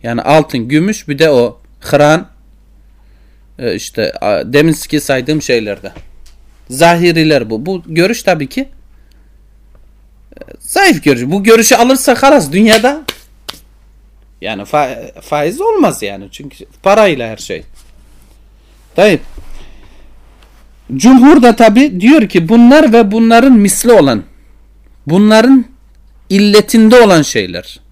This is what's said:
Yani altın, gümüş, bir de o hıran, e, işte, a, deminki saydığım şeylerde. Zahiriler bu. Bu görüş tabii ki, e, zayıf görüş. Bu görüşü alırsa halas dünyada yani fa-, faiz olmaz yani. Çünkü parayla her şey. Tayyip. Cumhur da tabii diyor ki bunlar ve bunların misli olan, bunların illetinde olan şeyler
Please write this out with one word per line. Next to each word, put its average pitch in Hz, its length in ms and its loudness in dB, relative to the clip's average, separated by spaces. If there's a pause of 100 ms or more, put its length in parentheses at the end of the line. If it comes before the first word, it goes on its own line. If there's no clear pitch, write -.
Yani 117 200 -8
altın, 139 460 -2
gümüş, 170 400 -4
bir 143 100 -8
de 160 120 2
o 120 300 -2 (200)
hıran, 147 480 0 (1300)
e, 120 160 -8
işte, - 460 -8
a, 101 320 -4
deminki 151 480 -2
saydığım 143 420 -6
şeylerde. 104 500 -6 (760)
Zahiriler 160 800 0
bu. 113 160 -8
Bu 185 200 -10
görüş 175 360 -4
tabii 156 260 -4
ki, 269 200 -8 (1700)
e, - 40 -20 (200)
zayıf 349 440 -2
görüş. 131 220 0
Bu 190 180 -4
görüşü 226 300 4
alırsa 254 480 0
halas 262 300 2
dünyada 220 500 0 (1400)
yani 101 220 -10
fa-, 131 580 -6
faiz 156 400 -6
olmaz 381 420 -2
yani. 98 280 -12
Çünkü - 340 -20 (180)
parayla 190 460 0
her 110 80 -14
şey. 85 260 -14 (1300)
Tayyip. 185 240 0 (1800)
Cumhur 254 460 4
da 240 140 4
tabii 226 440 0
diyor 247 280 2
ki 165 200 -4
bunlar 240 440 4
ve 226 200 2
bunların 233 400 2
misli 214 400 2
olan, 135 300 2 (840)
bunların 214 580 2 (640)
illetinde 208 720 4
olan 185 220 4
şeyler 92 580 -8 (120)